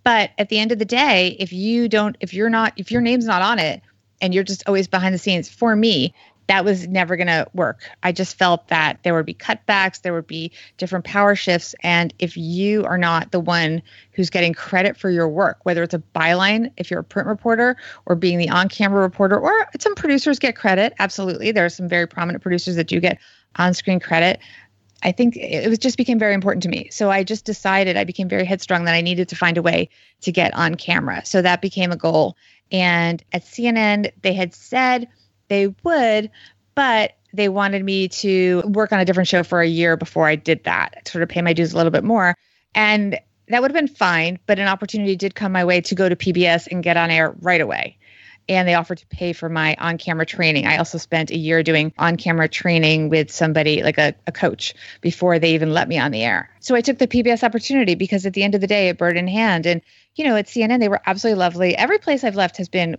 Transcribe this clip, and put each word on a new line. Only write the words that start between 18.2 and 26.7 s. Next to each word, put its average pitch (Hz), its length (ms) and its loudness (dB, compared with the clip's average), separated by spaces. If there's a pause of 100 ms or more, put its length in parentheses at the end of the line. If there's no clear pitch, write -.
the 170 120 0
on-camera 196 520 2
reporter, 196 380 2
or 415 300 2 (100)
some 415 160 0
producers 285 460 0
get 240 160 0
credit. 196 420 2
Absolutely. 190 540 -2
There 196 120 2
are 170 60 0
some 180 180 -8
very 170 200 0
prominent 175 340 -6
producers 180 320 -2
that 170 140 0
do 180 100 0
get 170 200 0 (360)
on-screen 180 460 0
credit. 170 400 2 (640)
I 180 80 0
think 240 240 2
it - 320 -4
was, 226 100 0
just 254 180 -2
became 240 220 0
very 208 160 2
important 190 300 -2
to 185 40 -2
me. - 220 -6